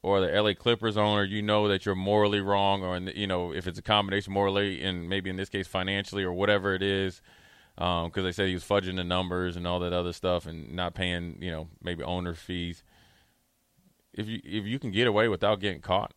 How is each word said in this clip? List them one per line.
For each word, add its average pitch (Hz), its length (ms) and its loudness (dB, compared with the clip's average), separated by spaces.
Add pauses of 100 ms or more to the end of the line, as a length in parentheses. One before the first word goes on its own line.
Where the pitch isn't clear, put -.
or 98 180 4
the 87 120 2
L 104 140 4
A 101 80 2
Clippers 110 420 0
owner, 104 280 4
you 104 180 -4
know 107 240 4
that 98 180 2
you're 101 120 0
morally 104 440 4
wrong, 98 440 2
or, 90 120 -2
in 90 100 -6
the, 92 120 -8
you 101 80 -2
know, 90 260 -2
if 87 140 -6
it's 90 120 -6
a - 40 -12
combination 101 500 2
morally 98 480 2
and 87 280 -4
maybe 95 220 -2
in 92 40 -4
this 95 140 -6
case 98 180 -4
financially 98 560 -2
or 90 100 -2
whatever 98 420 2
it 92 80 -2
is, 98 400 0 (560)
um, 85 320 0
'cause 98 120 -2
they 92 80 0
said 95 160 0
he 95 80 0
was 90 80 -4
fudging 92 320 2
the 92 80 -4
numbers 90 540 -2
and 87 100 -6
all 90 140 0
that 87 120 -2
other 87 200 0
stuff 90 340 0
and 80 280 -12
not 87 200 -4
paying, 87 480 -4
you 90 80 -6
know, 80 180 -8 (140)
maybe 87 220 -6
owner 90 300 -4
fees. 87 500 -8 (1300)
If 107 160 -6
you, 113 160 -8
if 98 200 -6
you 113 140 -4
can 127 140 -6
get 113 160 4
away 107 180 4
without 101 320 2
getting 92 220 -4
caught 95 360 0